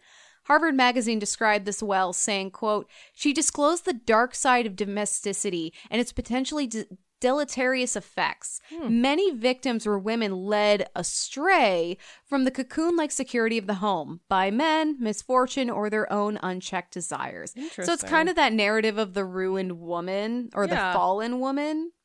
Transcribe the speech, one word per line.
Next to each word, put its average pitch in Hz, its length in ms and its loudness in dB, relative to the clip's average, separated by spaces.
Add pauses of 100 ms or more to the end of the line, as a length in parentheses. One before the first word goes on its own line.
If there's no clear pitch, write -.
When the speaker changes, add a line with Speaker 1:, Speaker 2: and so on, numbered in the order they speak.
(460)
Speaker 1:
Harvard 302 300 4
Magazine 240 440 4
described 208 460 2
this 208 180 -6
well, 190 300 2
saying, 196 380 -2
quote, 214 360 -2 (260)
"She 294 200 0
disclosed 302 500 2
the 370 80 0
dark 233 420 2
side 247 320 4
of 190 120 -8
domesticity 196 960 -4 (160)
and 226 100 0
its 240 140 -2
potentially 262 520 -2
de-, 220 200 -6 (340)
deleterious 254 760 0
effects. - 640 -6 (140)
Speaker 2:
Hmm. 240 280 0
Speaker 1:
Many 302 300 4
victims 247 540 -2
were 208 140 0
women 196 460 -2
led 208 500 2
astray 202 1000 0 (280)
from 277 180 0
the 254 80 2
cocoon-like 320 600 0
security 226 460 0
of 196 100 -4
the 202 80 -2
home 175 520 -2
by 190 240 2
men, 311 480 0
misfortune, 247 680 0
or 208 200 -2
their 214 220 0
own 208 300 -2
unchecked 185 520 -6
desires." - 600 -8
So 240 80 -14
it's 320 160 -12
Speaker 2:
Interesting. 302 320 -2
Speaker 1:
kind 320 200 4
of 339 60 0
that 269 180 4
narrative 214 440 2
of 202 160 -2
the 196 120 -2
ruined 185 540 -2
woman 196 760 -4
or 202 140 0
the 180 80 0
Speaker 2:
Yeah. 185 180 0
Speaker 1:
fallen 202 460 0
woman. 294 520 -2 (140)